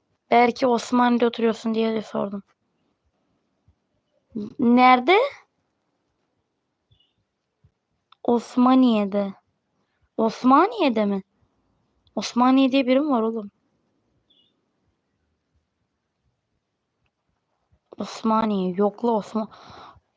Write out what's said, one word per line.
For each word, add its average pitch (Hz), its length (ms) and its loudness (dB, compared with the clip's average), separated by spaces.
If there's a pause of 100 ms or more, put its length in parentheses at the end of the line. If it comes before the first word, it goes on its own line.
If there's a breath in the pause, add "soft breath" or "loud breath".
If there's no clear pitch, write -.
(320)
Belki 233 360 2
Osmaniye'de 240 600 0
oturuyorsun 226 460 -4
diye 226 200 -2
de 220 80 -4
sordum. 208 420 -8 (1900)
N-, 214 140 -10 (100)
nerede? 254 580 4 (3000)
Osmaniye'de. 226 1120 0 (840)
Osmaniye'de 262 880 0
mi? 196 180 -4 (920)
Osmaniye 254 560 0
diye 269 160 0
biri 254 120 2
mi 302 100 -2
var 247 120 0
oğlum? 220 300 -6 (4000)
Osmaniye. 214 800 -2
Yok 202 280 -2
la 240 60 0
Osman-, 220 380 -6 (680 loud breath)